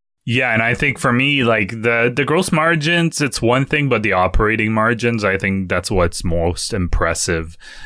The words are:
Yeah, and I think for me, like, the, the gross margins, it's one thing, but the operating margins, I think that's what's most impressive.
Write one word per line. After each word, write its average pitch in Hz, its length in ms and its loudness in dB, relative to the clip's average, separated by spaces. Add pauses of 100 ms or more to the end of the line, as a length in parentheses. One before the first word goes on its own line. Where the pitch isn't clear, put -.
(280)
Yeah, 123 240 0
and 110 100 2
I 120 120 0
think 143 240 -2
for 127 140 0
me, 135 320 2
like, 107 260 2
the, 117 420 0
the 135 120 -2
gross 170 260 0
margins, 165 680 0
it's 143 200 -2
one 123 240 2
thing, 143 240 0
but 113 140 2
the 104 100 0
operating 107 600 2
margins, 113 500 0
I 95 160 0
think 95 300 -2
that's 90 200 -2
what's 90 360 0
most 85 500 -2
impressive. 82 840 -2 (300)